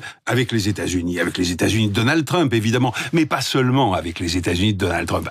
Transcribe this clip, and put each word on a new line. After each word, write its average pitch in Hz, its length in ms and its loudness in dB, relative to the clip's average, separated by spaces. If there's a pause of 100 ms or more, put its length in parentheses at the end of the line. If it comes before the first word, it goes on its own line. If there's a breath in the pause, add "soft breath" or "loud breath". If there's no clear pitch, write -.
(260 loud breath)
avec 120 280 0
les 107 160 0
États-Unis. 87 500 -2
Avec 87 180 -2
les 90 140 0
États-Unis 101 380 2
de 101 40 -4
Donald 135 300 2
Trump, 156 300 0
évidemment, 117 400 2 (180 loud breath)
mais 160 140 4
pas 135 160 -4
seulement 127 520 2
avec 85 280 -4
les 87 160 -2
États-Unis 90 360 0
de 95 40 -4
Donald 85 280 -2
Trump, 85 240 -2